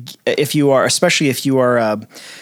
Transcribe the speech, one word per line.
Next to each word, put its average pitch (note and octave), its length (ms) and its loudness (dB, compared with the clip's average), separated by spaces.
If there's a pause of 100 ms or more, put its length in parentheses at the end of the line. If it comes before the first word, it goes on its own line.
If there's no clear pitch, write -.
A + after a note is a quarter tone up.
(260)
if - 300 -2
you C#3+ 160 4
are, B2+ 140 4
especially - 440 0
if - 160 -4
you C3 140 0
are B2 180 2
a G#2+ 240 0 (400)